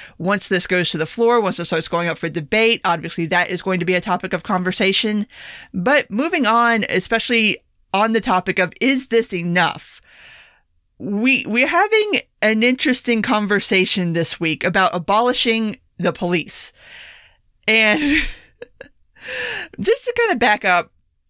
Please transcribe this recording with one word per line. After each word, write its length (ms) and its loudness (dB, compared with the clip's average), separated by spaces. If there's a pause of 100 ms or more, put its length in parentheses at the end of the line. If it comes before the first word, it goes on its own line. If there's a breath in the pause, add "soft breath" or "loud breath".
(180 loud breath)
once 300 -2
this 180 0
goes 240 0
to 80 -4
the 80 -2
floor, 340 2
once 180 0
it 60 -4
starts 240 -2
going 200 -2
up 100 -4
for 100 -4
debate, 560 0
obviously 420 -2
that 240 0
is 120 -6
going 180 -2
to 60 -2
be 80 2
a 80 0
topic 320 -4
of 80 -4
conversation. 840 0 (460 loud breath)
But 380 0
moving 340 0
on, 460 4
especially 640 0 (380)
on 180 2
the 80 2
topic 380 0
of, 240 0
is 260 2
this 240 2
enough? 680 -2 (960 loud breath)
We, 480 0
we're 200 0
having 540 2 (220)
an 200 2
interesting 600 0
conversation 920 0
this 260 -2
week 240 -2
about 320 2
abolishing 880 0 (180)
the 140 0
police. 600 -4 (920 loud breath)
And 420 4
<laughs> 140 2 (1600 loud breath)
just 240 0
to 120 -4
kind 160 2
of 60 0
back 260 2
up 280 2 (380)